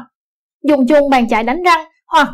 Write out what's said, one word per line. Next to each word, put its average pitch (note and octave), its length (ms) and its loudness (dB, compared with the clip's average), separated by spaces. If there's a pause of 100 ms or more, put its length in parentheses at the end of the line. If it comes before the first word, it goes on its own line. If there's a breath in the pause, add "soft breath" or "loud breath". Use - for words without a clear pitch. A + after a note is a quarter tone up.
(640)
dùng C#4 240 0
chung C#4+ 240 2
bàn B3 180 0
chải A3+ 140 -2
đánh B3+ 200 -6
răng E4+ 220 0 (220)
hoặc C#4+ 280 0